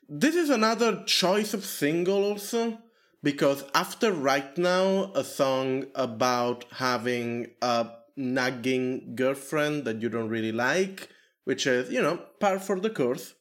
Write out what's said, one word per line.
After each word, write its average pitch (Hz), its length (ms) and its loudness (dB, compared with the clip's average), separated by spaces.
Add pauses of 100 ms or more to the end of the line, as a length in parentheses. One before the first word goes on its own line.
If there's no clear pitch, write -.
This 160 260 2
is 330 160 2
another 226 560 2
choice 214 480 2
of 196 100 -6
single 175 600 0
also, 220 540 -2 (440)
because 143 400 2 (140)
after 185 340 0
Right 143 480 0
Now, 190 560 2
a 135 80 2
song 131 640 0 (100)
about 123 760 0
having 120 800 -2 (100)
a 117 280 2 (260)
nagging 127 960 -2
girlfriend 139 720 0
that 113 180 -4
you 117 60 0
don't 113 200 -2
really 110 220 -2
like, 160 580 0 (360)
which 131 200 -2
is, 127 280 0
you 247 100 0
know, 151 160 0 (220)
par 196 180 2
for 190 220 -2
the 214 100 -2
course 135 500 -2